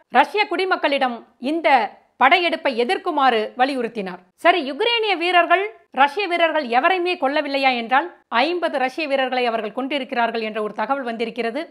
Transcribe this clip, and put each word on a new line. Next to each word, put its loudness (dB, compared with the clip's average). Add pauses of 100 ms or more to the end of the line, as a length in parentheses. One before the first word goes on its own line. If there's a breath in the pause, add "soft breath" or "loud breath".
(100)
ரஷ்ய 2
குடிமக்களிடம் -2 (260)
இந்த -2 (480)
படையெடுப்பை 2
எதிர்க்குமாறு 0 (140)
வலியுறுத்தினார். -2 (160)
சரி, 4
யுக்ரேனிய -2
வீரர்கள் 2 (280)
ரஷ்ய 0
வீரர்கள் 0
எவரையுமே 2
கொல்லவில்லையா 0
என்றால், 0 (300)
ஐம்பது 0
ரஷ்ய -2
வீரர்களை 0
அவர்கள் -4
கொண்டிருக்கிறார்கள் -2
என்ற -6
ஒரு -4
தகவல் -4
வந்திருக்கிறது. -6 (100)